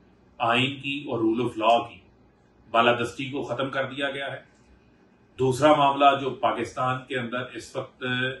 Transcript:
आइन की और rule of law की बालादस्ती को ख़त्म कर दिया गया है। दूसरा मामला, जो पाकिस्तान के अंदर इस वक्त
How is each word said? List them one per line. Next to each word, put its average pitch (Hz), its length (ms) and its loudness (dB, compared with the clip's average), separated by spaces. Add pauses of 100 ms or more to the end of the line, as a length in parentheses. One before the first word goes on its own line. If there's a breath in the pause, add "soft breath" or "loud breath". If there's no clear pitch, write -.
(400)
आइन 120 300 0
की 139 400 -8
और 117 120 -2
rule 113 180 2
of 117 180 -4
law 113 220 6
की - 220 -12 (720)
बालादस्ती 117 580 2
को 139 120 -6
ख़त्म 131 260 -4
कर 135 160 -4
दिया 135 260 -6
गया 139 160 -8
है। 139 220 -12 (880)
दूसरा 131 380 6
मामला, 139 380 6
जो 131 160 -4
पाकिस्तान 127 760 -4
के 139 60 -8
अंदर 123 420 -6
इस 113 200 -14
वक्त - 220 -12 (420)